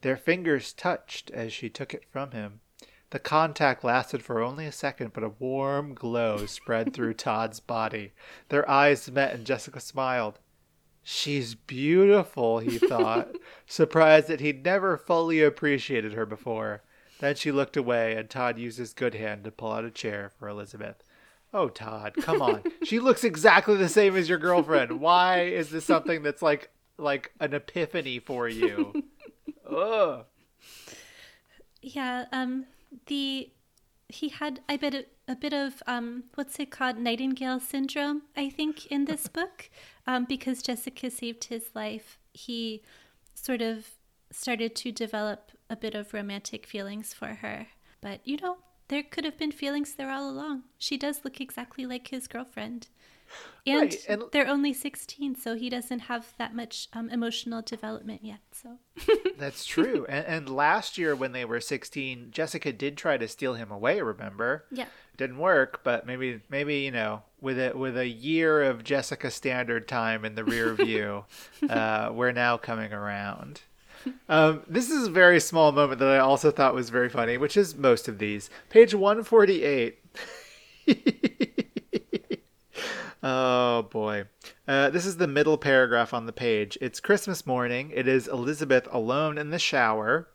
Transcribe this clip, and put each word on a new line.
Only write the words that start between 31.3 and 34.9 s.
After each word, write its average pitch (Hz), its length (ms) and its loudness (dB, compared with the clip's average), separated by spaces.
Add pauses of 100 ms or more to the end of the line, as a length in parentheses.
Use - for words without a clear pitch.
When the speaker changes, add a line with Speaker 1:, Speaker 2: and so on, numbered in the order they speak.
Speaker 2:
Yeah, 254 500 -8
um, 262 340 -4 (420)
the, 269 420 -4 (580)
he - 220 -6
had, 285 400 -8
I 285 80 0
bet, 285 160 -2